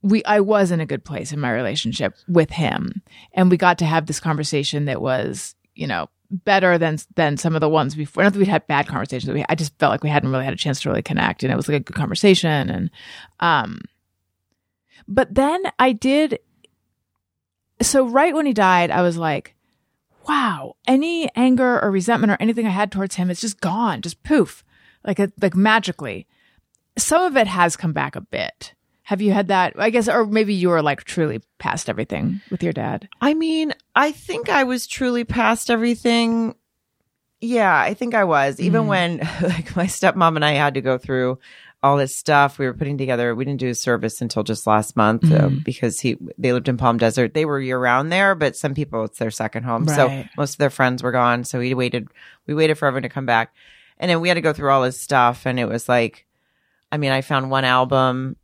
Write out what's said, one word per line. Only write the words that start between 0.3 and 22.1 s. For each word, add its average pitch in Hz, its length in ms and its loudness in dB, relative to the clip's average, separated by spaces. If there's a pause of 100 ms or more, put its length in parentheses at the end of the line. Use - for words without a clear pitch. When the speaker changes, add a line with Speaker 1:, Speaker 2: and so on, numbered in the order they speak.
Speaker 1:
was 196 300 2
in 170 100 0
a 156 60 -4
good - 180 -6
place 147 280 -10
in 147 80 -6
my 127 120 -2
relationship 113 600 -4 (140)
with 170 220 2
him. - 520 -4 (320)
And 185 160 4
we 180 60 4
got 175 220 4
to 170 80 0
have 160 200 0
this 156 120 -6
conversation 147 680 -2
that 131 160 -4
was, - 520 -4 (200)
you - 120 -10
know, 87 220 -6 (220)
better 185 480 4
than, 160 200 0 (180)
than 151 200 2
some 160 180 0
of 156 60 2
the 156 80 2
ones 151 260 2
before. 151 300 -4
Not 202 80 6
that 202 60 -4
we'd 196 100 4
had 208 180 0
bad 143 220 0
conversations, 131 380 -6
but - 80 -4
we, 143 140 -2
I 160 60 0
just 151 240 -6
felt 143 120 4
like 127 120 -2
we 151 80 -2
hadn't 135 220 2
really 131 120 -2
had - 100 -6
a - 20 -12
chance 143 260 -4
to - 60 -4
really - 140 -2
connect. - 420 -2
And 131 80 0
it 120 40 -2
was, - 120 -4
like, 147 80 0
a - 80 -2
good - 120 -16
conversation. 175 760 2
And, 92 200 -4 (500)
um, 156 400 -2 (1300)
but 208 280 0
then 294 280 2 (160)
I 262 140 4
did, 269 480 2 (1400)
so 262 280 2
right 277 260 2
when 311 120 0
he 269 60 0
died, 185 380 4
I 180 120 2
was 170 140 0
like, 160 380 -4 (760)
"Wow, 226 480 -2 (100)
any 311 500 2
anger 254 440 2
or 208 100 0
resentment 202 420 2